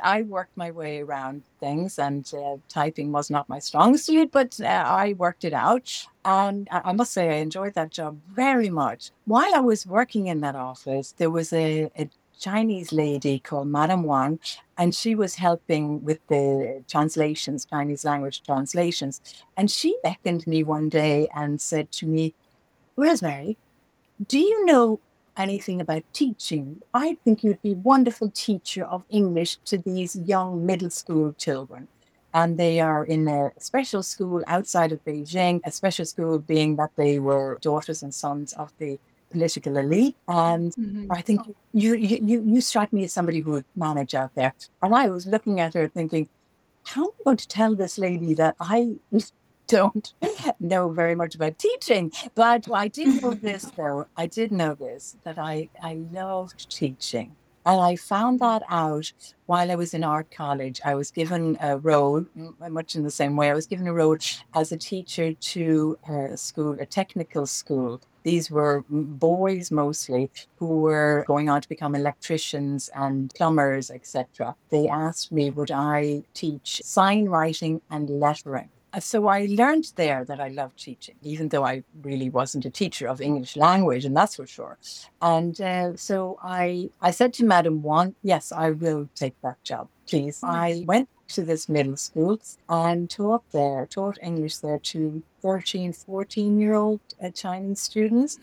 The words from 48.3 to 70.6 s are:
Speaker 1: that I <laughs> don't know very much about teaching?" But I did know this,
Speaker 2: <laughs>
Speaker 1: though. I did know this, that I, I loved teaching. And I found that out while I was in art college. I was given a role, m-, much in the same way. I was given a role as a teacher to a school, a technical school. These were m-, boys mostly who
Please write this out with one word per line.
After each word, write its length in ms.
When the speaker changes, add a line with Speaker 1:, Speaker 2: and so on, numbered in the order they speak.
Speaker 1:
that 260
I 360
<laughs> 80
don't 460
know 300
very 240
much 200
about 240
teaching?" 540
But 360
I 180
did 340
know 120
this, 300
Speaker 2:
<laughs> 120
Speaker 1:
though. 300
I 100
did 260
know 220
this, 500
that 140
I, 320
I 120
loved 580
teaching. 640
And 160
I 160
found 420
that 300
out 440
while 260
I 20
was 180
in 120
art 260
college. 540
I 100
was 160
given 500
a 160
role, 480
m-, 180
much 240
in 80
the 80
same 240
way. 160
I 40
was 120
given 220
a 40
role 260
as 160
a 60
teacher 560
to 640
a 280
school, 420
a 80
technical 580
school. 560
These 300
were 360
m-, 300
boys 420
mostly 580
who 280